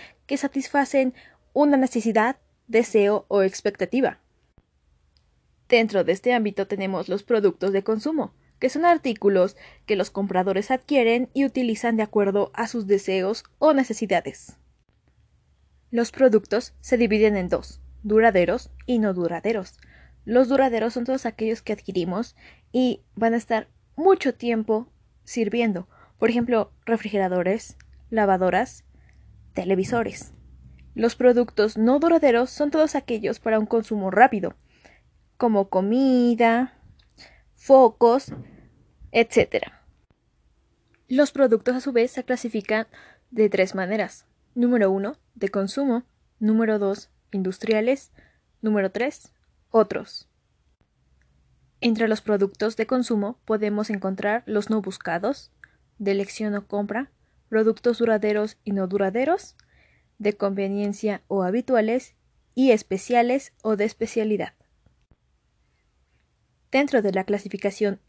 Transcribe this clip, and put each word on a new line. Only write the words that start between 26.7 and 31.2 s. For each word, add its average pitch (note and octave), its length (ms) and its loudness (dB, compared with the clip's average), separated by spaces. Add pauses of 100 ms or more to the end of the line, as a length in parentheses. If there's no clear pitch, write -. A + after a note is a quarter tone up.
refrigeradores, G3 920 -2 (320)
lavadoras, G3 760 0 (720)
televisores. F#3+ 800 -4 (600)
Los A3+ 220 -2
productos A#3 600 2